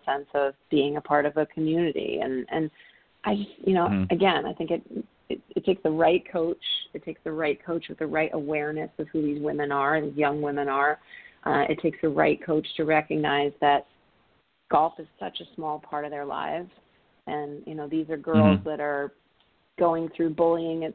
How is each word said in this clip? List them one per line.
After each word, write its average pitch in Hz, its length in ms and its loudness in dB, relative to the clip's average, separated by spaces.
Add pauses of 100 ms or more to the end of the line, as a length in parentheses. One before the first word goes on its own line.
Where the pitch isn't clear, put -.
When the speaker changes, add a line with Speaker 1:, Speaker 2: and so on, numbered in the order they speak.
Speaker 1:
sense 143 280 -4
of 139 200 0 (160)
being 143 280 2
a 147 40 -4
part 147 240 2
of 147 120 0
a 151 100 2
community. 160 760 0
And, 131 300 -4
and 156 180 -2 (540)
I 208 120 0
just, 202 140 -6 (160)
you 190 80 4
know, 175 140 4
Speaker 2:
Mm-hmm. 196 260 2
Speaker 1:
again, 170 320 4
I 180 80 -4
think 165 180 -4
it, 165 100 0 (480)
it, - 100 -6 (160)
it 170 80 -2
takes 185 200 0
the 160 80 2
right 165 380 4
coach. 170 280 -2 (360)
It 156 120 -14
takes - 180 -12
the 165 80 -6
right 156 320 -2
coach 170 240 -4
with - 120 -14
the 160 80 -2
right 156 260 0
awareness 151 640 -4
of 156 120 -6
who 160 120 -2
these 147 200 -2
women 147 300 -2
are, 143 300 2
these 143 160 -6
young 147 240 0
women 143 260 -2
are. 139 320 2 (460)
Uh, 143 240 2
it 156 120 -2
takes 156 200 -2
the 160 80 2
right 151 360 2
coach 156 300 0
to 165 80 -2
recognize 151 800 0
that 143 240 4 (840)
golf 160 300 2
is 160 80 -16 (120)
such - 200 -10
a - 160 -16
small 156 240 -6
part 147 240 -6
of 147 80 -8
their 143 140 -8
lives. 151 460 -6 (560)
And, 147 380 -6
you 156 100 -10
know, 151 120 -8
these 156 220 -2
are 160 80 -4
girls 143 420 4
Speaker 2:
Mm-hmm. 123 100 -8
Speaker 1:
that 151 120 -6
are 143 320 -4 (640)
going 165 320 2
through 165 220 -2
bullying 165 520 2
at - 120 -6